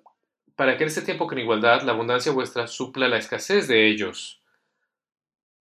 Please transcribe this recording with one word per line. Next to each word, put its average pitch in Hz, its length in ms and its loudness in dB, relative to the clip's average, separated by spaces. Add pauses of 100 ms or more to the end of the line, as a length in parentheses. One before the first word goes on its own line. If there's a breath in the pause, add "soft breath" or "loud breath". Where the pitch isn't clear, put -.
(560)
para 131 220 2
que 156 60 -2
en 156 60 0
este 160 120 -6
tiempo 175 260 -4
con 135 120 -8
igualdad 117 440 4
la 123 100 0
abundancia 123 380 0
vuestra 123 360 -2
supla 131 400 -2
la 120 100 2
escasez 156 500 -2
de 110 200 6
ellos. 107 540 -4 (1300)